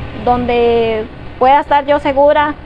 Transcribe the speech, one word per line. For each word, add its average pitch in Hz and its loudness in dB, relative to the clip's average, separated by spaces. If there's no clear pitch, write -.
donde 233 0
pueda 269 4
estar 285 0
yo 285 0
segura, 294 2